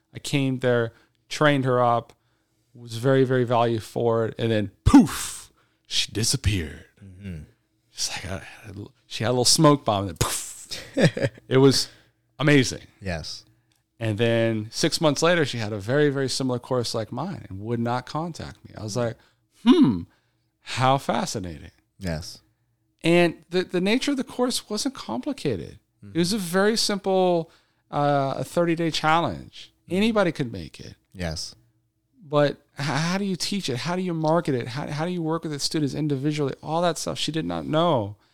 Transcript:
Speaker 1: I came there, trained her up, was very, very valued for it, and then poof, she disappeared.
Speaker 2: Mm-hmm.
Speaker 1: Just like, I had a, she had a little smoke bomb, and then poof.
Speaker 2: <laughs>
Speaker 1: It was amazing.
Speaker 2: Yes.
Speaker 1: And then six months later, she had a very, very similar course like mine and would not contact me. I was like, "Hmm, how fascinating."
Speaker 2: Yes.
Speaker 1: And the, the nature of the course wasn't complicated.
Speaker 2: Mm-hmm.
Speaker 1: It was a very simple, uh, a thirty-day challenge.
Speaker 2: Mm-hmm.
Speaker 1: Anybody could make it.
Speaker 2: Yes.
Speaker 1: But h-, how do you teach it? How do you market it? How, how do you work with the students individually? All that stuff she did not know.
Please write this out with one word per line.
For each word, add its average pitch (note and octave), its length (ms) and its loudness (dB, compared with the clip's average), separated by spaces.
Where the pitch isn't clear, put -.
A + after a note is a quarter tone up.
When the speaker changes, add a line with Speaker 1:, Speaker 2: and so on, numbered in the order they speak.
Speaker 1:
I - 40 -14
came C3+ 400 -2
there, A#2+ 340 0
trained C#3+ 340 4
her B2 180 2
up, A#2 300 2
was A#2 240 -12
very, C3+ 260 4
very B2+ 200 2
valued A#2 380 2
for A2+ 440 0
it, - 120 -6
and A#2 140 0
then G#2 180 0
poof, - 640 4
she - 260 -4
disappeared. G#2 720 -2
Speaker 2:
Mm-hmm. F#2+ 360 -12
Speaker 1:
Just - 200 -6
like, - 200 -8
I - 120 -8
had F#2+ 100 -16
a, G#2 80 -12
she - 180 -6
had A2+ 60 2
a - 20 2
little B2 120 2
smoke D3 400 6
bomb, G2+ 180 2
and G2 80 -4
then D#2 80 -12
poof. - 260 -4
Speaker 2:
<laughs> - 360 2
Speaker 1:
It B2+ 100 2
was C3+ 300 6
amazing. C#3+ 440 2
Speaker 2:
Yes. E2+ 440 -8
Speaker 1:
And A2 200 -2
then A2+ 520 0
six - 300 -2
months D3+ 220 2
later, E3+ 220 4
she A#2+ 140 -4
had G#2+ 140 -4
a G#2+ 60 -4
very, C3+ 320 2
very C3+ 180 -2
similar B2 320 -2
course B2 340 -2
like A2 160 -6
mine C#3+ 380 -8
and F#2+ 120 -12
would A#2 200 -4
not A#2+ 260 -2
contact D3+ 520 -10
me. - 100 -20
I - 60 -12
was G#2+ 120 -6
like, A#2+ 200 -2
"Hmm, G#3+ 380 6
how C3 380 2
fascinating." F2 760 -6
Speaker 2:
Yes. E2+ 420 -8
Speaker 1:
And E3+ 480 2
the, F3+ 140 -2
the F3+ 160 -4
nature A3+ 320 0
of C4+ 60 -4
the B3+ 60 -2
course - 460 -4
wasn't G#3+ 240 -4
complicated. D#3 880 -6
Speaker 2:
Mm-hmm. G2+ 120 -12
Speaker 1:
It - 40 -2
was F3 120 0
a A3+ 60 0
very G3 380 0
simple, F#3 760 2
uh, C#3+ 460 2
a C#3+ 80 -4
thirty-day E3+ 480 0
challenge. D3+ 800 -2
Speaker 2:
Mm-hmm. E3+ 80 -2
Speaker 1:
Anybody G3+ 360 2
could A#2+ 200 -4
make D#2+ 260 -12
it. - 160 -16
Speaker 2:
Yes. E2+ 440 -6
Speaker 1:
But D3 340 0
h-, C#3+ 80 -4
how D#3+ 320 0
do G3+ 60 -4
you F#3+ 120 -2
teach - 320 -4
it? A#2+ 100 -2
How E3 180 -4
do F#3+ 60 -2
you F3+ 120 -2
market D#3+ 400 2
it? A#2+ 140 -2
How, B2+ 180 -8
how D3+ 200 -4
do F3+ 40 -4
you F3 120 -4
work D#3+ 200 -2
with D#3+ 100 -6
the C#3+ 60 -6
students C#3+ 360 -2
individually? D3 680 -2
All D#3 200 -2
that E3+ 160 0
stuff - 200 -4
she - 140 -2
did D#3+ 140 -4
not C#3 200 -4
know. C#3 480 2